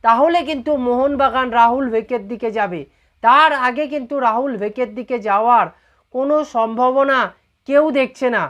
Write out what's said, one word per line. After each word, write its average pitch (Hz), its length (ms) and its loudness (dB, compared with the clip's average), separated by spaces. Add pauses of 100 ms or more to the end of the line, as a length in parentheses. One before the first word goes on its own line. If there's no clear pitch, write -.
তাহলে 277 340 4 (100)
কিন্তু 302 240 -4 (140)
মোহনবাগান 254 600 0 (100)
রাহুল 247 360 2
ভেকের 226 340 -4
দিকে 233 220 -8
যাবে। 202 300 -4 (440)
তার 285 260 6 (160)
আগে 254 200 -2
কিন্তু 269 340 -8
রাহুল 247 360 0
ভেকের 208 380 -6
দিকে 247 220 -6 (120)
যাওয়ার 214 380 4 (480)
কোনো 277 220 0 (180)
সম্ভাবনা 254 640 0 (500)
কেউ 285 220 4
দেখছে 262 400 -2
না। 196 200 -2